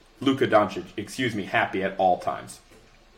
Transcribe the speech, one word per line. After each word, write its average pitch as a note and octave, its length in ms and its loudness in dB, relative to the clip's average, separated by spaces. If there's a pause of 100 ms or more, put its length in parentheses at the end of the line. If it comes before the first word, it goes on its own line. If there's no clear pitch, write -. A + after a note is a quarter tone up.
(200)
Luka B2+ 260 2
Doncic, G2+ 400 2 (120)
excuse A2 360 -4
me, G2+ 120 -4
happy G2 360 0
at F#2+ 160 -2
all F2+ 220 4
times. - 400 -8 (580)